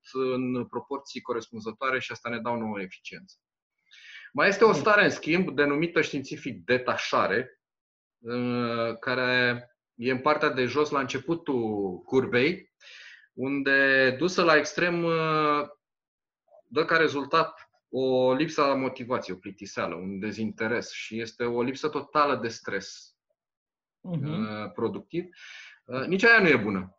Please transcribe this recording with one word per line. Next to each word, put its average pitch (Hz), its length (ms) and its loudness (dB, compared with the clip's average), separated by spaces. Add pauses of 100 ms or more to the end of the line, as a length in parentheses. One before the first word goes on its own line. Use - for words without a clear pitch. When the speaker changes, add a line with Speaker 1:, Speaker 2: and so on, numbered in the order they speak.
(140)
Speaker 1:
în 127 540 -2
proporții - 540 -10
corespunzătoare 117 760 -6
și 117 120 -8
asta 117 180 -10
ne 117 100 -6
dau 120 200 -4
nouă 107 220 -6
eficiență. - 540 -16 (960)
Mai 156 140 2
este 202 160 4
o 220 60 10
Speaker 2:
Mhm. 175 80 4
Speaker 1:
stare, 208 260 6
în 147 60 6
schimb, 170 460 0
denumită 147 460 2
științific 135 600 -6
detașare, 120 960 0 (580)
uh, 120 800 -4
care 123 680 0 (280)
e 120 160 -2
în 127 80 0
partea 151 300 2
de 127 160 0
jos, 147 240 0
la 143 100 -2
începutul 120 960 -4 (100)
curbei, 131 680 0 (600)
unde, 135 840 4
dusă 180 260 0
la 160 120 6
extrem, 170 480 0
uh, 156 640 2 (1000)
dă 151 180 0
ca 165 120 2
rezultat 151 640 0 (280)
o 131 440 2
lipsă 156 300 0
a 139 120 4
motivației, 120 600 -4
o - 40 -18
plictiseală, 98 560 -8
un 95 240 -8
dezinteres 110 720 -4
și - 300 -10
este 113 220 -8
o 120 180 -2
lipsă 135 280 -4
totală 139 520 0
de 117 60 -4
stres, - 680 -10 (880)
Speaker 2:
Mhm. 151 280 -6
Speaker 1:
uh, 107 420 -6
productiv. - 520 -6 (600)
Uh, 127 200 -6
nici 190 180 0
aia 233 180 10
nu 180 60 6
e 143 80 8
bună. 98 440 0